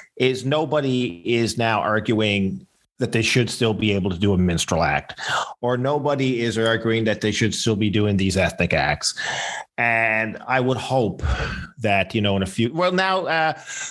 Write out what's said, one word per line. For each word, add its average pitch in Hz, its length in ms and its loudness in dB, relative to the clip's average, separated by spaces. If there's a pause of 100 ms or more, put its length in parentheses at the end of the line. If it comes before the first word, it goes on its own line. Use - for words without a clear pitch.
(160)
is 127 280 2
nobody 131 800 0
is 117 320 0
now 113 260 0
arguing 107 840 0 (320)
that - 120 -4
they 113 120 0
should 113 280 2
still 113 240 0
be 104 160 0
able 101 180 0
to 90 80 -2
do 101 160 2
a 92 60 4
minstrel 85 460 2
act, 73 340 -2 (440)
or 123 140 0
nobody 135 640 0
is 117 160 0
arguing 113 460 2
that 107 200 0
they 107 100 2
should 107 200 2
still 113 220 0
be 104 160 0
doing 104 260 2
these 95 200 0
ethnic 87 360 2
acts. - 460 0 (580)
And 113 680 0
I 131 140 0
would 127 160 2
hope 113 440 -2 (580)
that, 101 360 0
you 110 60 0
know, 101 160 2
in 95 80 0
a - 20 0
few, 113 260 0
well, 180 200 2
now, 190 340 0
uh, 156 320 0 (320)